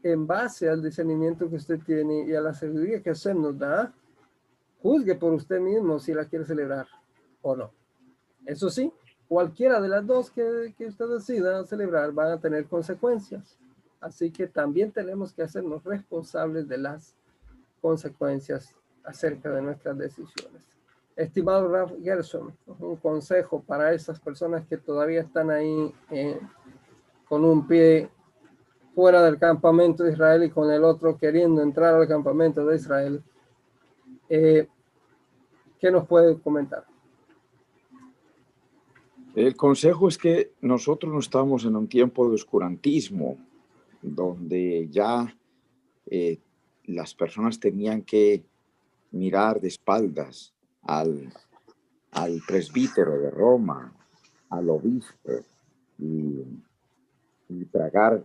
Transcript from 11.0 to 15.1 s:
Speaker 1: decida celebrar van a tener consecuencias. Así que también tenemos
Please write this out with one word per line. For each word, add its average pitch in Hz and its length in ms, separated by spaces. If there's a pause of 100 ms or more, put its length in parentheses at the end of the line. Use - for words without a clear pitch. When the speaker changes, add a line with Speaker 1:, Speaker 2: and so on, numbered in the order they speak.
Speaker 1:
decida 202 560
celebrar 175 480
van 156 200
a 165 60
tener 151 280
consecuencias. 196 920 (400)
Así - 320
que 175 160
también 160 460
tenemos 190 400